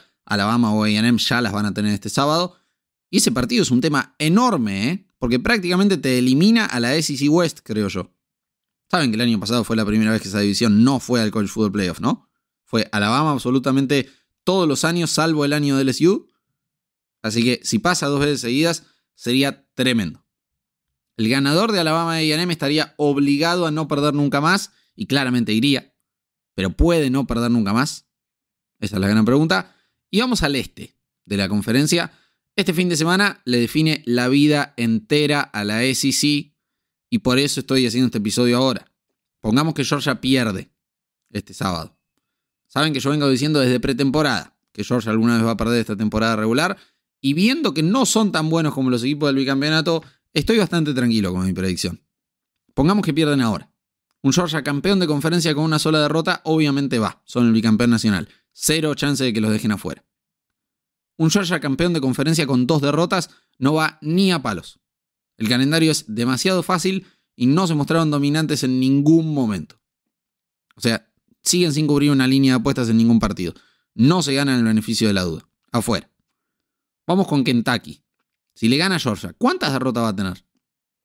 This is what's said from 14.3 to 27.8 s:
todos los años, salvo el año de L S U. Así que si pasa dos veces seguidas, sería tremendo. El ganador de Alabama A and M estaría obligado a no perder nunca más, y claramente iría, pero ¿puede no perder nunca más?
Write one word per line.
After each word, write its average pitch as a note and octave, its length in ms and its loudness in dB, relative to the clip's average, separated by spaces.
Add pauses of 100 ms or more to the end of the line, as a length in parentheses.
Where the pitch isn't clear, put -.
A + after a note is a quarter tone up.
todos F3+ 240 0
los C#3 180 0
años, E3+ 260 -2
salvo D#3 340 0
el C#3+ 80 0
año C#3+ 220 0
de C3+ 60 2
L C3+ 100 2
S C#3+ 160 2
U. G3+ 200 0 (920)
Así A2 220 -2
que B2 200 0
si - 140 -2
pasa C#3 300 -2
dos C#3+ 140 0
veces D3 180 0
seguidas, C#3+ 460 -2 (280)
sería C3 600 -2
tremendo. A#2 520 -2 (920)
El A2 100 0
ganador D3 460 0
de F#3+ 80 0
Alabama E3 320 -2
A D#3+ 60 -2
and D#3 120 0
M E3+ 220 -2
estaría D3 440 -2
obligado D3 720 0
a D3+ 40 -2
no D3+ 180 -4
perder D3 240 0
nunca C#3+ 260 0
más, F3 320 0 (220)
y - 140 -10
claramente B2 460 0
iría, C3 420 0 (580)
pero F#2 220 -4
¿puede D#3+ 340 2
no C3+ 160 0
perder A#2+ 240 -2
nunca A2 240 0
más? C3 340 -4 (720)